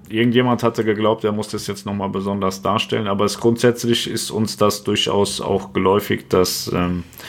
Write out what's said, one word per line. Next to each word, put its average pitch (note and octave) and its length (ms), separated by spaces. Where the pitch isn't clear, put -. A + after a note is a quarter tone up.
Irgendjemand A#2+ 540
hatte A2+ 240
geglaubt, G#2+ 380
er G#2+ 80
muss G#2 160
das - 180
jetzt G2+ 220
nochmal G2+ 220
besonders G2 520
darstellen, G2+ 460
aber G2 180
es, - 140
grundsätzlich A#2 680
ist A2 220
uns G#2+ 260
das G#2 280
durchaus G2+ 580
auch G2 320
geläufig, G2 560
dass, - 420
ähm, F2+ 320